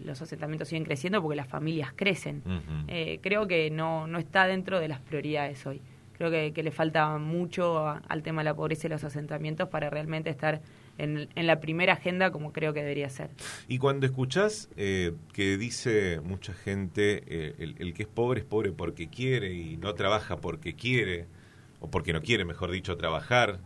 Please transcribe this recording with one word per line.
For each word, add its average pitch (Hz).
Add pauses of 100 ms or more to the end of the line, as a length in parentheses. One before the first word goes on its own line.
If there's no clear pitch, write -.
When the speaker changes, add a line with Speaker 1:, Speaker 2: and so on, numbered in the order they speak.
Speaker 1:
los 143
asentamientos 156
siguen 160
creciendo 165
porque 156
las 143
familias 151
crecen. 185
Speaker 2:
Ujú. 78
Speaker 1:
Eh, 156
creo 208
que 160
no, 160
no 165
está 185
dentro 190
de 160
las 143
prioridades 143
hoy. 139 (360)
Creo 170
que, 156
que 160
le 156
falta 156
mucho 165
a-, 151
al 156
tema 160
de -
la 151
pobreza 156
y 160
los 156
asentamientos 156
para 147
realmente 156
estar 156 (360)
en, 147
en 165
la 156
primera 165
agenda 180
como 151
creo 156
que 151
debería 143
ser. 135 (380)
Speaker 2:
Y 131
cuando 139
escuchás, 131
eh, 95 (200)
que 98
dice 104
mucha 95
gente, 98
eh, 80
el, 80
el 87
que -
es 101
pobre 120
es -
pobre 104
porque 82
quiere 117
y 80
no 95
trabaja 101
porque 80
quiere, 98 (520)
o 82
porque 85
no 80
quiere, 101
mejor 87
dicho, 92
trabajar, 90